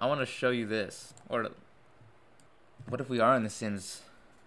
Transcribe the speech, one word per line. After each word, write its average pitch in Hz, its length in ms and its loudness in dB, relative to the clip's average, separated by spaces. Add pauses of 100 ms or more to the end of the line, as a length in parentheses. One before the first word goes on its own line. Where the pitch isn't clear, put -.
I 117 60 2
wanna 139 180 0
show - 240 0
you 120 160 0
this. 104 480 -4 (160)
Or 117 180 0 (1400)
what 123 140 -4
if 127 80 -6
we 123 100 2
are 117 160 8
in 117 80 2
the 107 60 -2
Sims 101 520 -6 (460)